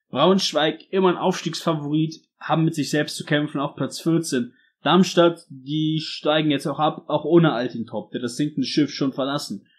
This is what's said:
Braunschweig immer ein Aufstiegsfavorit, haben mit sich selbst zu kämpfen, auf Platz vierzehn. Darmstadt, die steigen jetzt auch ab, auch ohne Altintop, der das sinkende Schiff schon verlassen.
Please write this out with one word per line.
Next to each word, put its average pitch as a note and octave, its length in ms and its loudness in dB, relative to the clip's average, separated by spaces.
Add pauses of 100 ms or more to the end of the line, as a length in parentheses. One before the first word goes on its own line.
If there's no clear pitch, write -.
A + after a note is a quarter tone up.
(100)
Braunschweig D#3 800 0
immer F#3 200 2
ein - 80 0
Aufstiegsfavorit, D#3 1040 -2 (180)
haben D#3+ 240 0
mit D#3+ 100 0
sich C#3+ 140 -4
selbst D3+ 280 -2
zu - 100 -10
kämpfen, D3+ 340 0
auf C#3+ 160 -6
Platz C3 240 -6
vierzehn. D#3+ 540 0 (280)
Darmstadt, E3+ 680 4
die D3+ 520 -2
steigen D#3 520 0
jetzt C#3 140 -2
auch C#3+ 120 -4
ab, D#3 300 -2
auch D3 160 -2
ohne D#3+ 280 6
Altintop, A#2 600 -6
der A#2+ 80 -6
das A#2+ 160 -6
sinkende C#3+ 300 -2
Schiff C#3+ 240 2
schon C3+ 220 -2
verlassen. C#3 540 -6 (120)